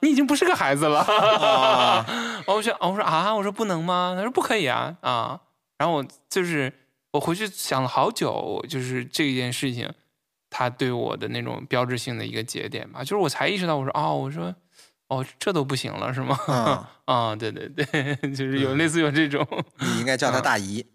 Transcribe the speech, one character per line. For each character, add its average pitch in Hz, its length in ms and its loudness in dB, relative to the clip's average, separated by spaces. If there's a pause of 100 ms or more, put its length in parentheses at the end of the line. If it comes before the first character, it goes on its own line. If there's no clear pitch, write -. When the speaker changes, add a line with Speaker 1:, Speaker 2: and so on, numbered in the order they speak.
Speaker 1:
你 311 100 6
已 - 20 6
经 269 140 6
不 285 80 2
是 277 100 2
个 349 100 4
孩 143 200 2
子 151 120 2
了。” 151 140 4
Speaker 2:
啊。 214 1040 4
Speaker 1:
<laughs> 233 400 -6
然 - 0 -
后 190 80 2
我 214 80 2
说， 220 200 0
我 185 120 2
说 202 100 0
：“啊？” 170 300 2
我 214 80 0
说 202 100 -2
：“不 220 140 -2
能 170 180 0
吗？” 180 320 0
他 185 60 -4
说 214 80 -2
：“不 - 140 -2
可 247 120 0
以 185 120 2
啊， 123 340 -2
啊。” 123 400 -2 (380)
然 156 100 2
后 170 60 2
我 139 100 -2 (240)
就 190 140 0
是， 147 280 0 (420)
我 147 60 2
回 165 140 0
去 208 140 -4
想 143 340 -2
了 127 80 0
好 151 220 2
久， - 580 -2
就 131 100 -4
是 127 240 -4
这 139 300 0
件 127 180 -2
事 127 220 -2
情， 120 180 -8 (600)
它 123 180 -2
对 123 220 -2
我 117 260 -2
的 110 120 -6
那 120 120 -4
种 120 240 -8
标 127 180 0
志 123 140 -2
性 120 180 -8
的 110 80 -8
一 110 80 -8
个 113 120 -4
节 - 260 -8
点 - 220 -10
吧。 - 80 -12
就 135 80 -8
是 190 80 -2
我 196 120 2
才 139 200 -2
意 202 100 0
识 185 80 -4
到， 165 120 0
我 135 60 -2
说 131 60 -4 (100)
：“哦，” 156 220 0
我 135 80 -4
说 170 240 -8 (560)
：“哦， 131 160 -2 (140)
这 - 120 -2
都 160 140 0
不 135 100 -4
行 - 160 -4
了， 110 220 -4
是 131 80 -4
吗？” 131 160 0 (100)
Speaker 2:
嗯。 135 460 2
Speaker 1:
<laughs> - 120 -20
啊， 117 300 2
对， 110 160 -4
对， 101 180 -10
对， 143 520 -2
<laughs> 143 140 -4
就 135 100 -4
是 135 140 -2
有 135 160 0
类 160 120 2
似 160 140 0
有 151 80 4
这 151 180 2
种。 143 220 0
Speaker 2:
嗯。 - 140 -6 (160)
你 120 200 -2
应 117 60 -4
该 131 100 2
叫 127 140 0
她 127 100 2
大 131 200 2
姨。 101 360 -6